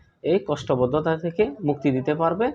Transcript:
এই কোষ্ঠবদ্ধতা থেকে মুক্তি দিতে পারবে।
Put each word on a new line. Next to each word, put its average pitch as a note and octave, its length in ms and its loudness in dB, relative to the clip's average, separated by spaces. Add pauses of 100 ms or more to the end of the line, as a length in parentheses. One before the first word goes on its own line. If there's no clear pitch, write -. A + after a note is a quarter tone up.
(240)
এই E3+ 160 2
কোষ্ঠবদ্ধতা D3 800 0
থেকে E3+ 260 0 (180)
মুক্তি C#3+ 300 0
দিতে C3 240 0
পারবে। E3+ 400 0